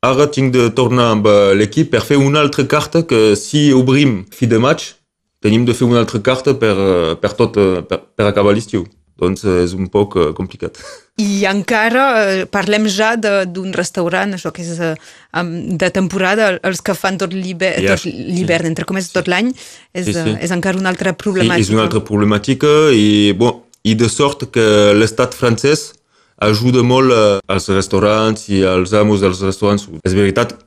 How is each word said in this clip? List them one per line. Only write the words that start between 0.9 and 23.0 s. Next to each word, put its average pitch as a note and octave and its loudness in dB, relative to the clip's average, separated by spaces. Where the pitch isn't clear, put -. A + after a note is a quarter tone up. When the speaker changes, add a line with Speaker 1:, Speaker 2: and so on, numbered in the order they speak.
Speaker 1:
amb, G#2+ 2
eh, G2+ 6
l'equip G#2+ 0
per A2+ 0
fer C#3+ 2
una C#3 2
altra C#3+ 0
carta D3+ 0
que A2 2
si D3 2
obrim C3 2
fi - -2
de A2+ 2
maig, C3+ 0
tenim A2 2
de A#2+ 0
fer B2 0
una A#2+ 4
altra A2+ -2
carta C3 0
per, G#2+ 0
eh, F2 0
per - -2
tot, A2+ 0
eh, F#2+ 2
per, - -6
per G#2 0
acabar G2+ 2
l'estiu. G#2+ -4
Doncs, F#2 -2
eh, F2+ 2
és F2 -4
un F#2 -6
poc, G2+ 0
eh, E2 0
complicat. - -10
Speaker 2:
I G3+ -2
encara, A3+ 0
eh, F#3+ 0
parlem G#3 -2
ja G#3+ -2
de, G#3+ -2
d'un F#3 -8
restaurant, F#3 -4
això E3 -8
que F3 -14
és, E3+ -8
eh, E3 -4
am-, E3+ -6
de F3+ 0
temporada, F#3+ -2
els F#3+ -4
que G3 -2
fan F#3+ -4
tot F#3 -6
l'hiver-, F#3 -4
Speaker 1:
Ja, G2 0
Speaker 2:
tot - -8
l'hivern, E3 -4
Speaker 1:
sí. - -2
Speaker 2:
entre E3 -6
cometes, F#3+ -6
Speaker 1:
Sí. - -20
Speaker 2:
tot F3 -4
l'any, F#3+ -2
és, F3+ -6
Speaker 1:
Sí, G#3 -2
sí. E3+ -2
Speaker 2:
eh, D#3+ -4
és F3 -4
encara F#3 -2
una F#3+ -2
altra F#3 -4
Speaker 1:
Sí, - -6
Speaker 2:
problemàtica. F#3 0
Speaker 1:
és F#2+ -4
una A2 2
altra G#2 -2
problemàtica B2+ 2
i, G#2 4